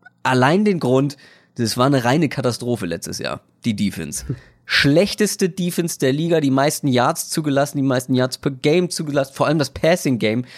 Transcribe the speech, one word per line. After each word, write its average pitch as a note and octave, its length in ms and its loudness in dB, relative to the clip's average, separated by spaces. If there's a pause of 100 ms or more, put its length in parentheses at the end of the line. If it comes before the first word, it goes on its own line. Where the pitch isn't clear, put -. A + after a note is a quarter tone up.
(220)
allein C3 420 4
den G3 140 2
Grund, C3 380 2 (400)
das A2+ 200 -2
war B2 100 2
eine C3+ 180 2
reine C#3 240 2
Katastrophe A#2+ 580 -4
letztes E2+ 320 -8
Jahr, - 220 -8 (240)
die A2+ 100 0
Defense. G2 500 -4 (220)
<laughs> - 200 -20
Schlechteste F#3+ 800 2
Defense E3+ 500 -4
der C3 140 2
Liga, E3 280 0
die C#3 120 2
meisten C#3+ 340 0
Yards C3 440 0
zugelassen, C#3+ 480 -2
die C3+ 40 0
meisten C3 320 0
Yards B2+ 240 0
per D3 140 -4
Game D#3+ 360 2
zugelassen, D3 460 -4
vor - 140 0
allem D#3 100 2
das C3+ 120 0
Passing C#3+ 500 0
Game, A2+ 240 0 (140)